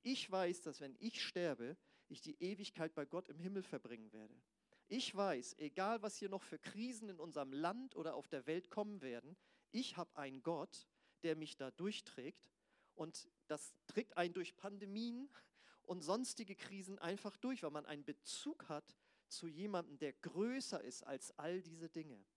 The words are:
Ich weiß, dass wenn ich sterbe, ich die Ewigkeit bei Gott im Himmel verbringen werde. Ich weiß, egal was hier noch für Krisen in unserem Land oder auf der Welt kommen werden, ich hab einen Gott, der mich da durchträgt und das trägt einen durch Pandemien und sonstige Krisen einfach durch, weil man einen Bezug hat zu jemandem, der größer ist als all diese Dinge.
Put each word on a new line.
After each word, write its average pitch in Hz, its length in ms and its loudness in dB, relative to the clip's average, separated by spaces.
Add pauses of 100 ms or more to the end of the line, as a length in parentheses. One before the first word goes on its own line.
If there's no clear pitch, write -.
Ich 254 300 0
weiß, 175 300 6
dass 147 200 -4
wenn 135 160 -6
ich - 260 0
sterbe, 143 540 2 (300)
ich - 140 -10
die - 200 -6
Ewigkeit 185 540 0
bei 143 100 0
Gott 175 240 -4
im 147 80 -8
Himmel 190 240 -2
verbringen 113 500 -6
werde. 107 300 -14 (460)
Ich - 280 0
weiß, 180 440 2
egal 190 420 2
was 202 160 -2
hier 196 120 -2
noch 190 120 0
für - 160 -8
Krisen 220 520 -4
in 180 100 -8
unserem 147 340 -2
Land 180 420 2
oder 160 200 0
auf 143 120 -4
der 135 200 -2
Welt 170 240 2
kommen 208 320 0
werden, 131 340 -4 (340)
ich - 260 -2
hab 175 200 -4
einen 135 240 -4
Gott, 165 460 0 (340)
der 160 140 6
mich 156 220 -6
da 135 120 -2
durchträgt - 800 -2 (500)
und 160 300 -4 (180)
das - 260 -2 (140)
trägt - 300 2
einen 175 160 6
durch 175 240 -2
Pandemien 214 720 -2 (540)
und 180 180 0
sonstige 196 560 2
Krisen 196 420 -8
einfach 196 380 -2
durch, 247 260 0
weil 151 80 2
man 147 140 -4
einen 147 180 -6
Bezug - 640 -4
hat - 300 -4 (320)
zu - 180 -4
jemandem, 170 520 0
der 147 120 2
größer 214 720 0
ist 120 200 -6
als - 360 -4
all 175 220 2
diese 165 260 -8
Dinge. 151 340 -6 (160)